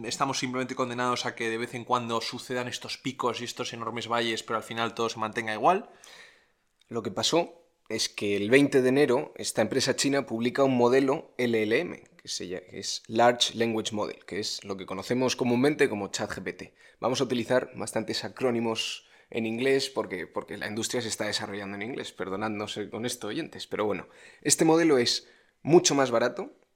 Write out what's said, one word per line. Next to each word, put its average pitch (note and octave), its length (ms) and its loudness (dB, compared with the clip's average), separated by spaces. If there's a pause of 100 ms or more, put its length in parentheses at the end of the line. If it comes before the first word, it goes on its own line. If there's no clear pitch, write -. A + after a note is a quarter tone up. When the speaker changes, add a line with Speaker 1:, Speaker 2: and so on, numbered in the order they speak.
Speaker 1:
estamos B2+ 340 -2
simplemente B2+ 380 -4
condenados B2 500 -2
a A#2 80 -4
que A#2 160 -4
de A2+ 80 -2
vez A#2+ 160 -6
en A#2 120 -8
cuando A#2 340 0
sucedan B2 480 -6
estos A#2 300 -8
picos B2 420 -4
y A#2+ 60 -8
estos A#2 260 -6
enormes A2+ 380 -8
valles, A#2 340 0
pero A#2 140 -2
al G#2+ 60 -4
final A#2 300 -2
todo A#2 140 0
se A2+ 120 -6
mantenga A2 340 -4
igual. E3 360 2 (1000)
Speaker 2:
Lo A#2 120 -4
que G#2 100 -6
pasó E3 520 0 (240)
es A2 220 -4
que G2+ 260 -2
el G2+ 140 0
veinte C#3 320 8
de B2+ 80 4
enero C3+ 480 4
esta - 240 -2
empresa B2 340 2
china C#3 300 0
publica A#2+ 400 2
un C3+ 100 4
modelo C3 640 4
L A#2 260 2
L A2 160 2
M, - 240 -6 (180)
que - 60 -20
se - 220 -6
lla-, - 200 -10
que G2 100 -14
es - 280 -8
Large A#2+ 480 4
Language A2 400 -2
Model, G2+ 300 -6
que F#2 160 -6
es - 240 -8
lo G2+ 100 -6
que F#2 100 -12
conocemos B2 520 -2
comúnmente C3+ 500 4
como G#2 220 -2
chat G#2+ 200 -6
G - 140 -10
P F2+ 80 -6
T. - 220 -14 (260)
Vamos B2 220 0
a - 20 2
utilizar B2 520 0
bastantes A2 500 -4
acrónimos A#2 840 -2 (220)
en A2+ 180 -4
inglés C3+ 420 0
porque, F#2 380 -6
porque - 300 -10
la G2 100 -8
industria A2+ 340 -2
se A2 60 -6
está G#2+ 180 -4
desarrollando G2+ 500 -6
en G2+ 60 -8
inglés. B2+ 300 -8
Perdonadnos, G#2 680 -4
eh, G2+ 120 -6
con G#2+ 180 -6
esto, A#2 200 -6
oyentes, C#3 380 -8
pero G2 180 -4
bueno. G2 240 -2 (360)
Este D3 200 4
modelo D#3+ 360 6
es - 280 0 (360)
mucho E3 320 6
más C3 160 4
barato, B2 420 0 (220)